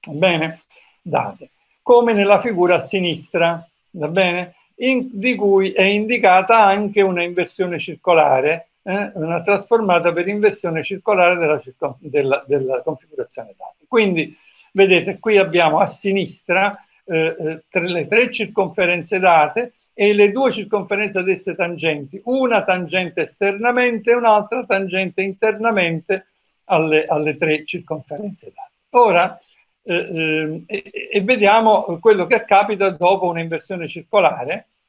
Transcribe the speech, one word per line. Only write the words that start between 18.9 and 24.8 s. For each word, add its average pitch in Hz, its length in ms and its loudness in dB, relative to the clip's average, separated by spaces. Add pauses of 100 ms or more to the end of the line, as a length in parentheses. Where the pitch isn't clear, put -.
date 180 540 2 (260)
e 208 140 4
le 208 180 6
due 254 220 0
circonferenze 202 680 -4
ad 185 100 -4
esse 180 240 -4
tangenti, 165 680 -4
una 247 400 0
tangente 180 580 -2
esternamente 226 880 -2
e 240 40 6
un'altra 233 520 0
tangente 190 560 -4